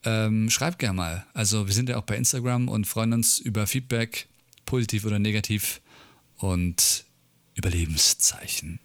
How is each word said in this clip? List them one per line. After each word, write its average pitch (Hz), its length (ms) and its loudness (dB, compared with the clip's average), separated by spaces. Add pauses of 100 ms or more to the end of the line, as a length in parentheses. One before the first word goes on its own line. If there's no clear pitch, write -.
ähm, 110 460 2
schreibt 156 300 0
gerne 101 160 0
mal. 87 380 -4
Also 107 340 0
wir 101 60 0
sind 123 160 0
ja 123 80 -2
auch 107 60 -6
bei 104 120 -4
Instagram 123 540 0
und 107 160 0
freuen 113 280 0
uns 117 260 2
über 104 280 -2
Feedback, 120 600 -4 (380)
positiv 110 400 -2
oder 104 140 0
negativ 104 600 -2 (560)
und 87 680 0 (540)
Überlebenszeichen. - 1300 0